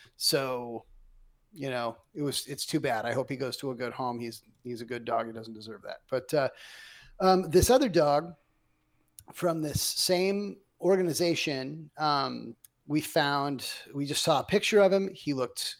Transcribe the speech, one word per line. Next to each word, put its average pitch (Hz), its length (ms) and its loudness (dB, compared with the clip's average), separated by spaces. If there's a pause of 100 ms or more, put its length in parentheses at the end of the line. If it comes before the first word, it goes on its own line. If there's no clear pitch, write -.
(160)
So, 123 680 -2 (680)
you 139 180 -8
know, 120 260 -4 (160)
it 151 100 -6
was, 139 260 -4
it's 139 180 -8
too 156 140 -2
bad. 117 260 -2
I 120 60 -2
hope 127 180 -2
he 139 60 -4
goes 127 220 -6
to 139 120 -6
a 127 40 -6
good 120 180 -6
home. 123 280 -6
He's, 117 220 -10 (200)
he's 120 200 -10
a - 20 -10
good 117 220 -10
dog. 113 200 0
He 113 60 -12
doesn't 113 220 -14
deserve 110 280 -16
that. - 180 -14 (100)
But, 127 240 -4
uh, 139 140 2 (720)
um, 185 300 4
this 180 200 6
other 262 180 6
dog 160 460 2 (960)
from 165 300 -2
this 151 180 -2
same 196 800 0 (240)
organization, 160 1080 0 (100)
um, 131 560 0 (320)
we 147 140 0
found, 143 680 0 (260)
we 143 120 -2
just 139 160 -2
saw 147 180 4
a - 40 -4
picture 196 360 4
of 190 120 8
him. 196 220 2
He - 200 -4
looked, - 440 -4